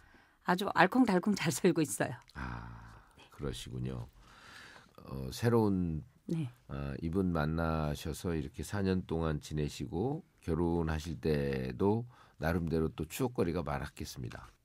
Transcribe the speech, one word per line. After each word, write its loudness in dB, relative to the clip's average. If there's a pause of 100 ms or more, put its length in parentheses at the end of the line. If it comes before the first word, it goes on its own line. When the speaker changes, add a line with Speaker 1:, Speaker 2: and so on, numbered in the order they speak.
(440)
Speaker 1:
아주 2
알콩달콩 6
잘 0
살고 4
있어요. 0 (240)
Speaker 2:
아, -10 (160)
Speaker 1:
네. -20
Speaker 2:
그러시군요. -6 (960)
어, -8
새로운, 4 (240)
Speaker 1:
네. -2 (200)
Speaker 2:
아, -4
이분 0
만나셔서 0
이렇게 -4
사 -4
년 2
동안 0
지내시고 -2 (180)
결혼하실 0
때도 0 (320)
나름대로 0
또 -6
추억거리가 -2
많았겠습니다. -8 (140)